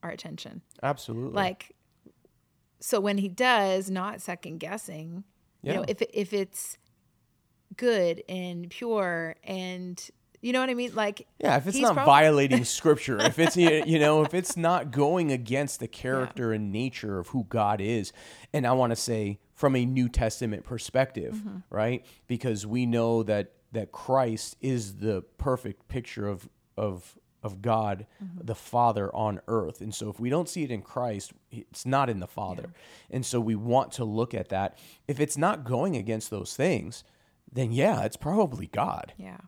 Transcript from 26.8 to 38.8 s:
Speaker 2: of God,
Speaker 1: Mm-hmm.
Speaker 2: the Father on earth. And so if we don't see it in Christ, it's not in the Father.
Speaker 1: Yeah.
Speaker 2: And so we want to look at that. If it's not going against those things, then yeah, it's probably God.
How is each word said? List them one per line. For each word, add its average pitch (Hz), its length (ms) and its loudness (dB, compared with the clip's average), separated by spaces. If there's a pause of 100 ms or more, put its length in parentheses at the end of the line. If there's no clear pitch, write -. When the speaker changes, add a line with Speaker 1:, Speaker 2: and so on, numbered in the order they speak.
Speaker 2:
of 98 180 -8
God, 110 440 0 (180)
Speaker 1:
Mm-hmm. 175 220 -12
Speaker 2:
the 113 100 -4
Father 117 600 0
on 104 320 -2
earth. 107 340 -2
And 107 120 -10
so 107 160 -8
if 101 100 -12
we 120 100 -2
don't 165 180 0
see 170 160 -6
it 131 80 -4
in 107 120 -6
Christ, 117 500 -6 (180)
it's - 340 -14
not 135 240 2
in 104 100 -2
the 90 80 -8
Father. 92 400 -8 (420)
Speaker 1:
Yeah. - 80 -8
Speaker 2:
And 131 80 -4
so 123 160 0
we 110 140 0
want 117 380 0
to 123 120 -6
look 110 280 -2
at 98 160 -6
that. 95 280 -2 (300)
If 135 120 -4
it's 147 180 0
not 160 260 0
going 127 340 0
against 110 320 -4
those 98 260 -6
things, 135 480 -2 (480)
then 123 200 -2
yeah, 151 320 2
it's 107 140 -4
probably 165 500 -2
God. - 500 -4